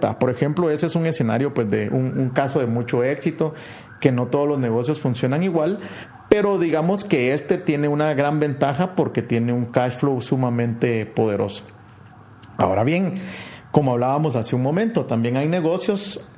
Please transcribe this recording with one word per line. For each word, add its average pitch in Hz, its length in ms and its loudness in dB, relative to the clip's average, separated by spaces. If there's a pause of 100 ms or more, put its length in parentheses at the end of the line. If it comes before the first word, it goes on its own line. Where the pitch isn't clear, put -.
va, 110 160 0
por 127 120 2
ejemplo, 151 400 0
ese 151 160 0
es 160 100 -2
un 165 100 0
escenario, 131 480 0
pues, 110 160 0
de 107 200 0
un, 131 280 0
un 131 120 0
caso 135 300 0
de 127 60 0
mucho 120 380 0
éxito, 156 500 -2 (460)
que 139 100 4
no 123 160 0
todos 143 220 0
los 147 100 0
negocios 123 420 0
funcionan 135 440 0
igual, 170 340 0 (500)
pero 202 300 4
digamos 170 460 2
que 131 300 2
este 151 220 0
tiene 147 300 0
una 147 280 2
gran 147 260 2
ventaja 143 560 0
porque 127 260 0
tiene 117 300 0
un 120 140 -2
cash 123 320 0
flow 135 220 0
sumamente 120 880 0
poderoso. 104 580 -2 (920)
Ahora 95 260 2
bien, 170 320 0 (560)
como 139 220 4
hablábamos 131 420 2
hace 113 220 -2
un 127 60 0
momento, 175 440 0
también 120 300 0
hay 143 100 0
negocios 180 920 -2